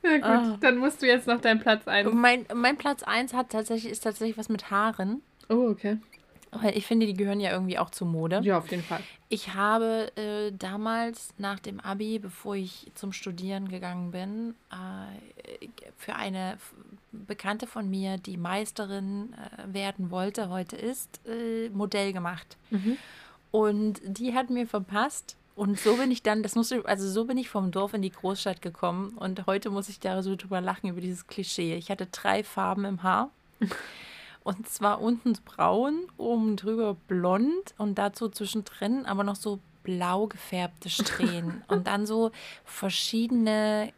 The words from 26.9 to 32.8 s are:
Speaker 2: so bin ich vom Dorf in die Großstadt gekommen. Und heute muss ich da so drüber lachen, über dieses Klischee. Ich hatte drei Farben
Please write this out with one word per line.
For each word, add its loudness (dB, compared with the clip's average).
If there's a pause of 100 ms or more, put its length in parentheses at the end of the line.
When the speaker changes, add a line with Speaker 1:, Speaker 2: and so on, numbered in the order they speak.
Speaker 2:
so 2
bin 0
ich -2
vom 2
Dorf 0
in 0
die 0
Großstadt -2
gekommen. -4
Und -4
heute 0
muss -4
ich -16
da 0
so 0
drüber -4
lachen, -4
über -6
dieses -6
Klischee. -2
Ich -8
hatte -2
drei 0
Farben 0